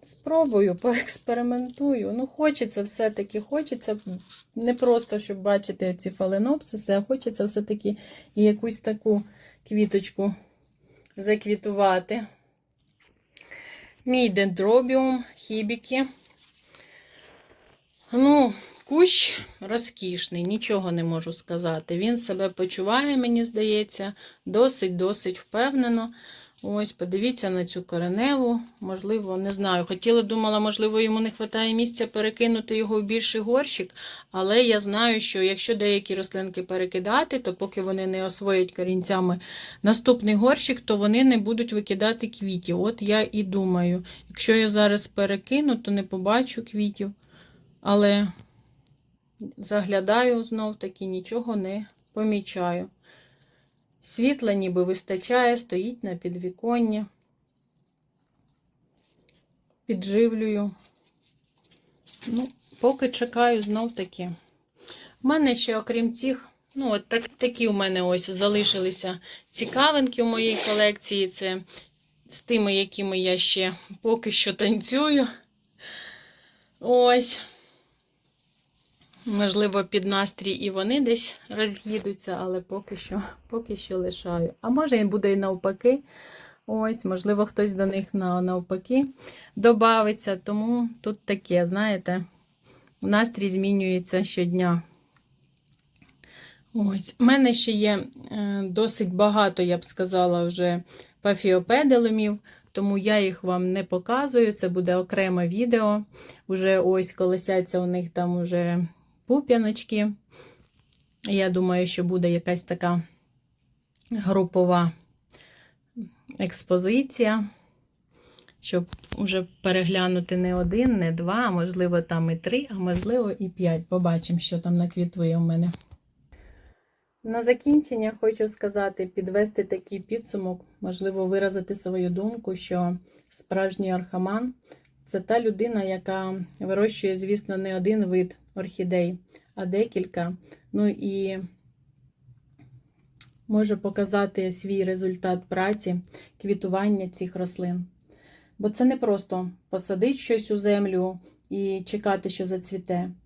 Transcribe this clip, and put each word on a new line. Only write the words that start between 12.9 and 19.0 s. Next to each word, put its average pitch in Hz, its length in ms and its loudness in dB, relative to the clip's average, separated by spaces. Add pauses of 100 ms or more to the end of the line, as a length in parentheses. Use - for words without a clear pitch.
Мій 254 240 4
дендробіум, 240 960 2 (120)
хібіки. 233 720 -2 (2000)
Ну, 262 420 6 (300)
кущ - 560 4 (200)